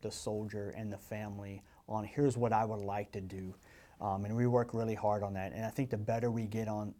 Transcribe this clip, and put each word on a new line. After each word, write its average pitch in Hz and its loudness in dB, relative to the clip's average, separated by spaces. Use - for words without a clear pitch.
the 107 -4
soldier 107 -4
and 107 -4
the 98 -6
family 101 -8
on, 107 -2
"Here's 135 2
what 117 4
I 110 4
would 107 -2
like 101 -4
to 104 -6
do." 95 -8
Um, 101 0
and 107 -2
we 120 6
work 120 6
really 113 0
hard 104 2
on 98 -2
that. 95 -2
And 113 -4
I 110 -2
think 131 -2
the 113 0
better 113 2
we 113 0
get 107 -2
on, 107 -2